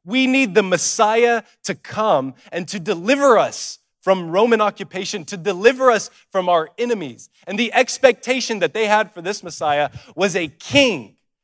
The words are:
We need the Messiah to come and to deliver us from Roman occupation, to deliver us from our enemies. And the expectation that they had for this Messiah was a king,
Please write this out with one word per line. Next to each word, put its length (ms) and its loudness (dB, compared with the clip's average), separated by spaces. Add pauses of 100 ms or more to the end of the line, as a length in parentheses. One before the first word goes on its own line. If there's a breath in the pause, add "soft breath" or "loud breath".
We 220 0
need 280 2
the 80 4
Messiah 800 2 (220 soft breath)
to 100 -6
come 600 -2 (180 soft breath)
and 160 -8
to 100 -10
deliver 600 2
us 400 -4 (220)
from 300 0
Roman 300 2
occupation, 640 -4
to 100 -12
deliver 540 2
us 180 0 (220 soft breath)
from 180 -2
our 300 0
enemies. 500 -6 (180 soft breath)
And 120 -6
the 160 -2
expectation 840 0
that 120 0
they 140 -2
had 260 0
for 80 -16
this 220 -6
Messiah 480 -2 (240 loud breath)
was 200 0
a 140 -2
king, 680 -2 (280)